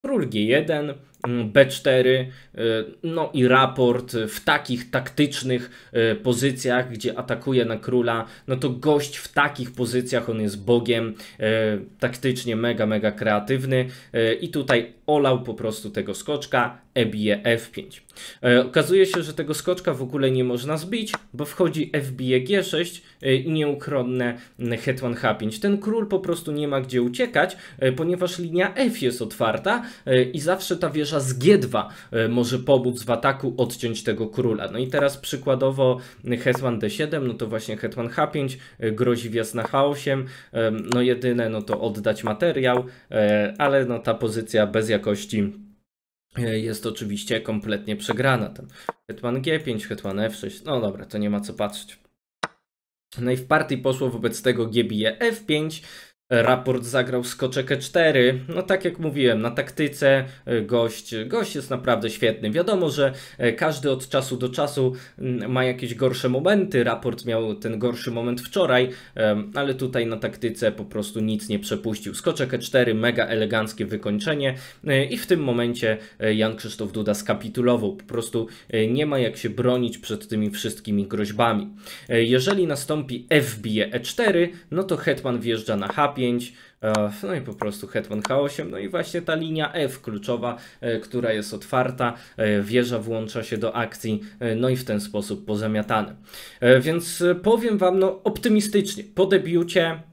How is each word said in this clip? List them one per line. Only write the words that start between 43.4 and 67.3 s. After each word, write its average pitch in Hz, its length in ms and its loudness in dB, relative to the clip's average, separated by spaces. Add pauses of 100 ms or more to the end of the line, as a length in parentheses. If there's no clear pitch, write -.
ale 139 260 4
no 120 140 -2
ta 113 160 0
pozycja 110 520 0
bez 107 220 0
jakości, 104 640 0 (840)
e, 110 200 0
jest 110 280 -4
oczywiście 107 540 -4
kompletnie 104 560 -4
przegrana. 123 520 0
Ten - 180 -16 (440)
hetman 123 320 -4
G 156 180 0
pięć, 113 260 -6
hetman 101 340 -6
F 110 160 -2
sześć, - 280 -10
no 139 160 -2
dobra, 98 260 -4
to 107 120 -6
nie 104 120 0
ma 101 100 0
co - 140 -10
patrzeć. - 440 -6 (1200)
No 123 120 0
i 127 60 2
w 131 100 -10
partii 147 320 2
poszło 131 320 0
wobec 113 320 -2
tego 120 240 2
G 110 180 2
bije 110 360 0
F 226 260 0
pięć, 156 360 -2 (480)
raport 127 540 2
zagrał 123 400 0
skoczek 131 480 -2
E 139 40 2
cztery. 135 720 4
No 175 140 -2
tak 185 220 0
jak 170 140 -2
mówiłem, 135 420 2
na 117 100 0
taktyce, 135 760 2 (200)
e, 117 180 0
gość, 117 520 -2 (120)
gość - 280 -2
jest 139 160 -8
naprawdę 117 400 0
świetny. 110 400 0
Wiadomo, 175 400 2
że, 135 220 2 (260)
e, 120 140 2
każdy 147 380 0
od 131 180 -4
czasu 131 280 -2
do 127 120 -4
czasu, 135 440 0 (260)
mm, 123 340 -4
ma 127 120 2
jakieś 123 300 -2
gorsze 127 340 0
momenty. 151 560 2
Raport 117 400 -2
miał 113 300 -2